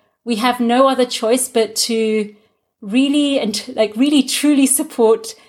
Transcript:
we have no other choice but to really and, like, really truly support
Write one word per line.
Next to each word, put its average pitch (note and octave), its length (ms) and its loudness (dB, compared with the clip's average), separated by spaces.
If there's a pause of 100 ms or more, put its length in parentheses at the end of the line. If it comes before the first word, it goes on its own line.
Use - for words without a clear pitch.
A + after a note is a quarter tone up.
(240)
we A#3 140 -4
have B3 220 -2
no B3 280 4
other B3+ 180 2
choice B3 420 -2
but A3 280 -2
to A3 600 -2 (460)
really C#4 580 0
and, - 360 -6
like, G#3+ 200 -2
really C#4 280 2
truly C#4 420 2
support A#3+ 680 0 (140)